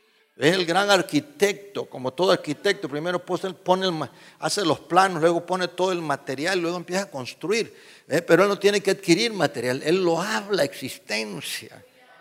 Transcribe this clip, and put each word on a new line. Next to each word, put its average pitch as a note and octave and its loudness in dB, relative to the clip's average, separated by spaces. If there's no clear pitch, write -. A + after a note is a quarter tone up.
Es D3 4
el F#3 0
gran G3 2
arquitecto, F#3 0
como B2+ -6
todo F#3 2
arquitecto. E3 -2
Primero E3+ -6
pone, F#3 -6
pone F#3 0
el F#3 0
ma-, D#3 -6
hace D#3 -2
los D#3 0
planos, F3+ 2
luego E3+ 2
pone F3+ -4
todo F#3 -2
el F3 -4
material, D3 -4
luego E3+ -4
empieza F3+ -4
a G3 -14
construir. D#3 -6
¿Eh? D#3 0
Pero E3+ 6
él G3+ 4
no G3+ -2
tiene G3+ 2
que F#3+ 2
adquirir F#3+ 2
material, C3+ 0
él F3 2
lo E3 2
habla G#3 -2
a C#3+ 2
existencia. C#3 -8